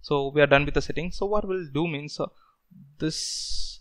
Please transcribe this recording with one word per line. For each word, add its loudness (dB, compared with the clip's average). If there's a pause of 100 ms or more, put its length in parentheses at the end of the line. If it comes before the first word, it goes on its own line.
So 0
we 6
are 8
done 6
with -2
the 2
settings. -4
So -2
what 0
we'll -4
do 0
means, -8
uh, -2 (760)
this -2